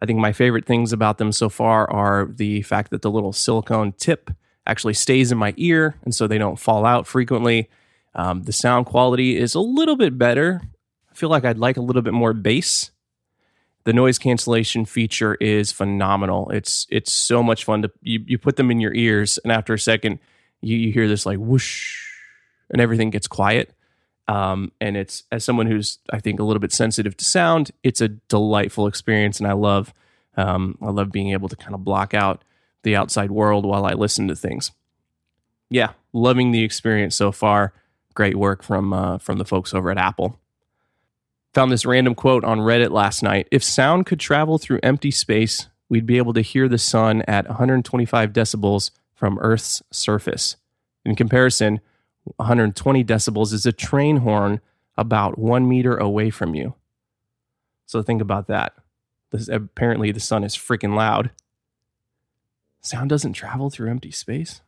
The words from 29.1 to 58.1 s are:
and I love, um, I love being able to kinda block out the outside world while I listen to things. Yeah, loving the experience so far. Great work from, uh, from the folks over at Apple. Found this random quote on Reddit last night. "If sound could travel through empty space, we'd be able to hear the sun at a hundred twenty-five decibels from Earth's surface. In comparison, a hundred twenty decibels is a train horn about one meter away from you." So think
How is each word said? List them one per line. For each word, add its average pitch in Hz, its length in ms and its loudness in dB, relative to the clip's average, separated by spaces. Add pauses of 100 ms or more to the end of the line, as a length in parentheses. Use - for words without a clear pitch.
and 104 80 -2
I 101 60 0
love, 101 400 0 (420)
um, 92 460 -2
I 107 80 -8
love 101 240 -2
being 98 200 -2
able 95 180 -4
to - 60 -14
kinda - 200 -12
block 98 380 -2
out 98 280 0 (420)
the 107 120 2
outside 98 340 -2
world 104 360 2
while 98 180 0
I 98 80 0
listen 104 360 -2
to 76 60 -2
things. - 380 -8 (960)
Yeah, 123 240 0 (220)
loving 123 380 4
the 113 120 2
experience 107 520 -2
so 101 160 2
far. 104 420 2 (400)
Great 101 220 2
work 98 260 0
from, 98 320 -2
uh, 92 240 -2
from 101 180 -6
the 98 80 -4
folks 95 300 -4
over 92 160 -2
at 98 80 -2
Apple. 92 420 -2 (1120)
Found 131 180 4
this 123 160 0
random 127 300 4
quote 127 260 4
on 110 160 0
Reddit 117 320 4
last 98 320 0
night. 101 300 0
"If 135 100 2
sound 165 440 2
could 170 120 -2
travel 156 400 2
through - 240 -2
empty 139 300 2
space, - 560 0 (200)
we'd 113 160 2
be 120 140 4
able 120 140 0
to 113 80 2
hear 131 280 0
the 120 100 2
sun 110 500 2
at 101 200 0
a - 40 -6
hundred 123 320 2
twenty-five 117 480 0
decibels 101 580 0 (240)
from 101 240 -2
Earth's - 420 0 (120)
surface. - 640 -2 (480)
In 110 100 0
comparison, 117 680 2 (600)
a - 40 -6
hundred 113 300 2
twenty 135 300 2
decibels 107 480 0
is 107 140 -2
a 117 60 2
train 147 440 0
horn 104 440 0 (360)
about 107 420 0
one 120 300 2
meter 127 280 2
away 107 320 0
from 85 280 -4
you." 71 180 -6 (1120)
So 110 160 -4
think 110 180 0